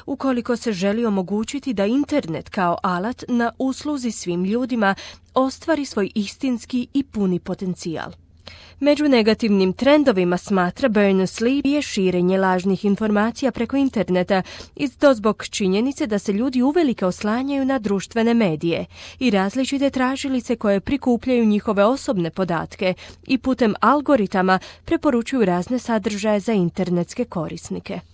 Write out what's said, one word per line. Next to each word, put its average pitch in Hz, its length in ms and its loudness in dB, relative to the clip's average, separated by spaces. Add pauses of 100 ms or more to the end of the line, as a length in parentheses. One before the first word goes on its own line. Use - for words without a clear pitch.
ukoliko 254 500 -2
se 226 160 -4
želi 202 340 -2
omogućiti 214 680 -2
da 196 120 0
internet 254 640 -2
kao 175 340 0
alat 190 440 -4
na 233 300 0
usluzi 262 540 -4
svim 175 340 -4
ljudima 226 500 0 (380)
ostvari 269 520 0
svoj - 300 -4
istinski 240 800 -4
i 277 100 0
puni 185 360 -2
potencijal. 180 720 -6 (680)
Među 294 240 2
negativnim 214 680 4
trendovima, 247 640 4
smatra 196 520 0
Berners-Lee, 208 800 2
je 285 140 2
širenje 185 560 0
lažnih 185 480 0
informacija 214 640 0
preko 240 260 -4
interneta, 185 640 0 (340)
i 285 140 -4
to 277 240 4
zbog 208 360 0
činjenice 226 580 -2
da 208 120 0
se 202 140 -2
ljudi 247 280 0
uvelike 277 440 2
oslanjaju 262 600 -2
na 269 140 0
društvene 220 540 0
medije 170 520 0 (340)
i 254 100 2
različite 254 600 0
tražilice 262 640 -2
koje 202 240 2
prikupljaju 247 640 0
njihove 202 400 2
osobne 220 460 0
podatke 180 640 -2 (340)
i 269 100 2
putem 247 420 0
algoritama 214 800 4 (260)
preporučuju 254 600 0
razne 180 340 0
sadržaje 208 600 -2
za 226 140 -2
internetske 180 720 -2
korisnike. 175 760 -10 (140)